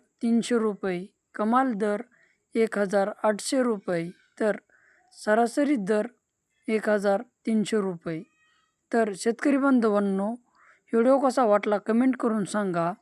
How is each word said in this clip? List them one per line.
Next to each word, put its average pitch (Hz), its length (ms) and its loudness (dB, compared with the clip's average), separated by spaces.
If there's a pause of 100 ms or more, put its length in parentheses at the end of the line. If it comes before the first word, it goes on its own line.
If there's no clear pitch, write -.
(220)
तीनशे 233 360 0
रुपये, 196 480 -4 (300)
कमाल 240 380 0
दर 208 280 -4 (540)
एक 226 240 0
हजार 202 300 0 (140)
आठशे 214 400 0
रुपये, 190 460 -4 (300)
तर 214 160 0 (720)
सरासरी 240 500 2
दर 214 320 -2 (600)
एक 220 220 -2
हजार 202 320 0 (240)
तीनशे 220 360 0
रुपये. 175 420 -6 (720)
तर 226 220 2
शेतकरी 233 420 0
बांधवांनो, 208 760 2 (640)
व्हिडिओ 254 260 4
कसा 262 260 2
वाटला 208 320 2
कमेंट 240 400 0
करून 220 260 -2
सांगा 175 580 -2